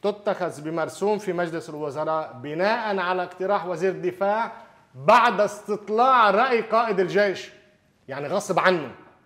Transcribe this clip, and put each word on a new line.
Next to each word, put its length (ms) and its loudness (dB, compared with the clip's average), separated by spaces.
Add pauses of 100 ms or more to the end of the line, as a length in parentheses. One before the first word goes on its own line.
تتخذ 600 -4
بمرسوم 560 -4
في 140 -6
مجلس 380 -4
الوزراء 600 -4
بناء 680 -2
على 240 -2
اقتراح 440 -4
وزير 260 -2
الدفاع 600 -2 (420)
بعد 460 4
استطلاع 920 2
رأي 300 2
قائد 400 0
الجيش. 500 0 (580)
يعني 180 -8
غصب 320 -2
عنه. 360 2 (320)